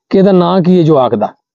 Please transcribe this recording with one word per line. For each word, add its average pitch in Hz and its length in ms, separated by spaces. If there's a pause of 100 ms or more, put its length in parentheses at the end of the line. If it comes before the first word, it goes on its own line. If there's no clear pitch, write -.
(100)
ਕਿ - 80
"ਇਹਦਾ 196 140
ਨਾਂ 180 280
ਕੀ 180 180
ਹੈ 170 40
ਜਵਾਕ 135 320
ਦਾ?" 104 140 (300)